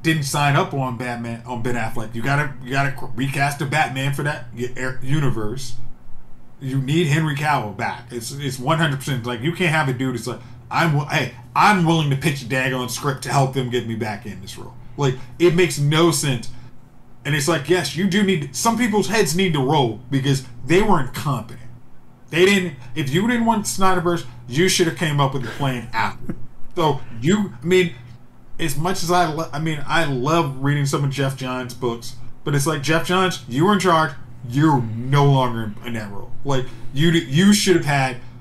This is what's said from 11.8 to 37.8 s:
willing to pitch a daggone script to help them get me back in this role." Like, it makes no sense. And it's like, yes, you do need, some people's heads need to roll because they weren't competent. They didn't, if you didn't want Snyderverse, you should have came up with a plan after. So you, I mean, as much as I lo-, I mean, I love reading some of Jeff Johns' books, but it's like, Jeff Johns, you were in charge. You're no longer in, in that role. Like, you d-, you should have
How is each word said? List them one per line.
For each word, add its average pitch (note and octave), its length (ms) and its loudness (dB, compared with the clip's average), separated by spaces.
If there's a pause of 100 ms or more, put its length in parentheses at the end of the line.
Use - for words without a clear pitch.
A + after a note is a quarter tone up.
willing D#3+ 260 2
to C3+ 60 2
pitch C#3 260 -2
a A#2 40 -12
daggone B2+ 440 -2
script C3+ 340 -4
to B2 80 -4
help C3+ 220 2
them B2 160 -2
get A#2 180 -2
me A2+ 80 -4
back G#2+ 300 -6
in F#2+ 140 -12
this - 160 -14
role." G2+ 180 -16 (220)
Like, C3+ 200 0 (240)
it E3+ 160 6
makes F3 220 2
no D#3 340 4
sense. C#3 380 -2 (720)
And C#3+ 100 0
it's D3 140 0
like, D#3 220 0
yes, E3+ 260 2
you G3+ 100 0
do F#3+ 160 2
need, F3+ 320 0
some A#3 220 0
people's G#3+ 320 2
heads G3 260 2
need F3+ 200 2
to D3 60 2
roll C3 400 2 (100)
because C3+ 340 0 (220)
they F3 160 6
weren't F#3+ 320 4
competent. - 560 -6 (580)
They E3 160 4
didn't, F#3 300 4 (200)
if D3 140 -2
you F3 180 2
didn't A#3 200 2
want G#3+ 180 2
Snyderverse, F3 640 2 (200)
you D3+ 220 2
should F3 180 4
have D#3+ 100 -2
came D3 240 0
up C#3 120 4
with C#3 120 -4
a A2 80 -6
plan C3 420 -4
after. - 420 -2 (400)
So D3+ 240 2 (220)
you, G3 400 2
I - 20 -12
mean, F3+ 300 2 (680)
as C#3+ 160 0
much F3 260 0
as E3 80 -2
I F3 220 4
lo-, D#3+ 220 -4
I C#3+ 40 -4
mean, D#3 280 -2
I D#3+ 180 2
love C#3 580 0
reading C#3+ 220 2
some C#3+ 180 0
of C#3 80 0
Jeff C3+ 260 -2
Johns' B2+ 360 -6
books, - 440 -4 (280)
but D3 100 0
it's C#3 120 2
like, D#3 160 -2
Jeff D#3+ 240 2
Johns, F3+ 420 2
you C3 160 2
were G3+ 80 6
in G3+ 80 4
charge. D#3+ 320 4 (340)
You're C3+ 360 4
no B2 420 2
longer A#2 480 2 (100)
in, - 40 -10
in A#2+ 80 -6
that A2 160 -6
role. G2 200 -6 (140)
Like, C3+ 220 2 (260)
you D3 180 4
d-, E3 160 4
you F3+ 280 6
should G3 220 4
have C#3 100 2